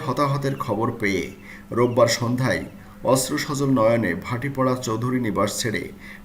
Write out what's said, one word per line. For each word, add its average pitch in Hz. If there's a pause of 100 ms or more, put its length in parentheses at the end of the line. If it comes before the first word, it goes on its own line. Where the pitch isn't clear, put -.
হতাহতের 139
খবর 113
পেয়ে 92 (400)
রোববার 120
সন্ধ্যায় 117 (380)
অশ্রুসজল 139
নয়নে 110
ভাটিপাড়া 131
চৌধুরী 127
নিবাস 101
ছেড়ে 101 (340)